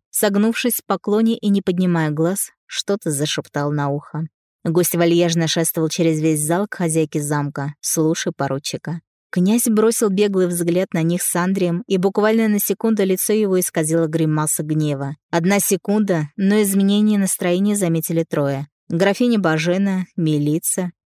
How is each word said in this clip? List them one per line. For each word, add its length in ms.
Согнувшись 640
в 100
поклоне 520
и 120
не 120
поднимая 480
глаз, 420
что-то 440
зашептал 600
на 180
ухо. 380
Гость 320
вальяжно 520
шествовал 420
через 320
весь 180
зал 280
к 80
хозяйке 460
замка. 600
«Слушай 540
поручика». 680
Князь 380
бросил 420
беглый 380
взгляд 460
на 100
них 180
с 140
Андреем, 520
и 100
буквально 520
на 100
секунду 440
лицо 300
его 260
исказило 480
гримаса 540
гнева. 540
Одна 280
секунда, 760
но 260
изменение 560
настроения 580
заметили 520
трое. 400
Графиня 480
Бажена, 680
Милица 760